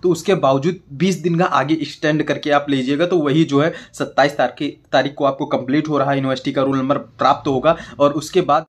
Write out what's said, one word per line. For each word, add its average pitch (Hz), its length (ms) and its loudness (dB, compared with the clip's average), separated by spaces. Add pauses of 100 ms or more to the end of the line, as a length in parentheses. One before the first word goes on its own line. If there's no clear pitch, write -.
तो 180 60 2
उसके 180 260 2
बावजूद 143 460 0 (120)
बीस 175 220 0
दिन 165 240 -2
का 180 60 2
आगे 139 300 0
एक्सटेंड 156 480 -2
करके 147 280 -2
आप 143 180 2
लीजिएगा। 139 380 0
तो 180 120 2
वही 151 260 2
जो 139 160 2
है 165 140 0 (180)
सत्ताईस 147 440 0
तारीख, 139 420 -4 (140)
तारीख 139 220 2
को 147 100 -4
आपको 139 220 0
कंप्लीट 139 420 -2
हो 147 100 0
रहा 135 120 0
है, 139 60 2
यूनिवर्सिटी 135 360 -2
का 139 100 0
रूल 135 160 0
नंबर 131 200 0
प्राप्त - 500 -2
होगा। 143 280 2 (220)
और 143 140 4
उसके 156 280 -2
बाद 156 280 0